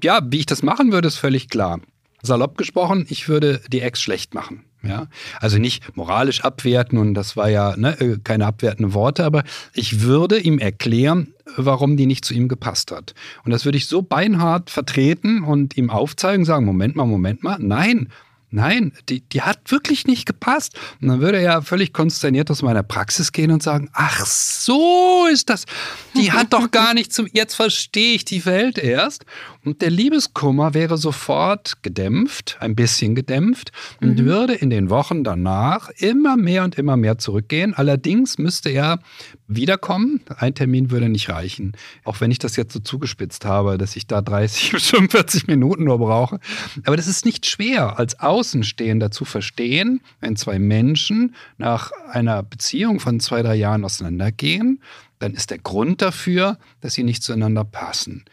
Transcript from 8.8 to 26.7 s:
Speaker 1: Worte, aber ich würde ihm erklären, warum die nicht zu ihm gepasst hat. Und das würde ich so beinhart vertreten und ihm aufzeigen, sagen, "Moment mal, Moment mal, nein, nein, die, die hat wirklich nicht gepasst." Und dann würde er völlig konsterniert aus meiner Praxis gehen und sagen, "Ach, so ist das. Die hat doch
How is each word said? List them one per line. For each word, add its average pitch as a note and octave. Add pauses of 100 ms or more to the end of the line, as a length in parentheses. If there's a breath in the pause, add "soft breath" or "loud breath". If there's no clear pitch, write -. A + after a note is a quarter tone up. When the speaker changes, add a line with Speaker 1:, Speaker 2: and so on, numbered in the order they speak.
Speaker 1:
Worte, C3+
aber D3+ (320 loud breath)
ich G#2+
würde E3
ihm E3
erklären, A#2+ (220)
warum C#3
die C3+
nicht C3
zu -
ihm B2
gepasst A#2+
hat. - (300 loud breath)
Und A#2+
das A#2
würde C#3+
ich -
so F3+
beinhart F3
vertreten E3
und C#3+
ihm B2
aufzeigen, E3
sagen, D3+
"Moment G2
mal, C#3
Moment G2+
mal, F#3+
nein, C#3 (420 loud breath)
nein, D#3 (160)
die, B2+
die -
hat -
wirklich C#4+
nicht B3
gepasst." - (260 loud breath)
Und C3+
dann B2+
würde F#3+
er E3
völlig F3+
konsterniert D3+
aus C#3+
meiner A2+
Praxis -
gehen D#3+
und D#3
sagen, D3
"Ach, C#3
so F4
ist C4+
das. G#3 (520 loud breath)
Die G3+
hat A#3
doch A3+